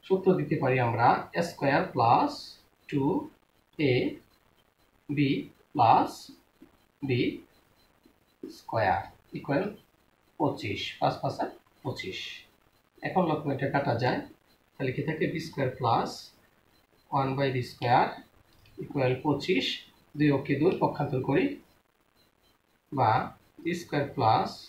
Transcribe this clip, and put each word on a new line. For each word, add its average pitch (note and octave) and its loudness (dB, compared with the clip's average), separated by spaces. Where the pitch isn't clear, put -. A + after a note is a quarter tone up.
সূত্র F#3+ 2
দিতে - -2
পারি B2+ 2
আমরা A#2+ 2
এ E3+ 0
স্কয়ার C#3+ 0
প্লাস C3+ 4
টু C#3+ 0
এ - 6
বি C#3 2
plus - 6
বি B2 2
স্কয়ার - 0
ইকুয়াল D3 -2
পঁচিশ, - -2
পাঁচ C#3 2
পাঁচা - -4
পঁচিশ। - -8
এখন E3 0
লক্ষ্য D3 -2
এটা C3+ -2
কাটা C#3 2
যায়, - 0
তাহলে C3 -4
কি D3 -2
থাকে, D#3+ -2
বি D#3+ -6
স্কয়ার C3 -4
প্লাস A#2+ 0
one C3+ -2
by C#3 2
বি B2 -2
স্কয়ার B2 4
ইকুয়াল C3 0
পঁচিশ, D#3 2
দুই D3 6
ওকে C3+ 0
দুই, E3+ 4
পক্ষান্তর C3+ -2
করি, D#3+ 4
বা G#2+ 4
বি E3+ -2
স্কয়ার - -2
প্লাস A#2+ 4